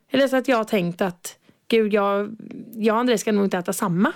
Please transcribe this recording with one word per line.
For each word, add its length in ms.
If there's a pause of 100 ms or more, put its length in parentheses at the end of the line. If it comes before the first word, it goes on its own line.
(120)
Eller 160
så 80
att 120
jag 100
har 60
tänkt 380
att, 340 (320)
gud, 260
jag, 420 (400)
jag 180
och 60
Andrei 180
ska 140
nog 140
inte 120
äta 160
samma. 420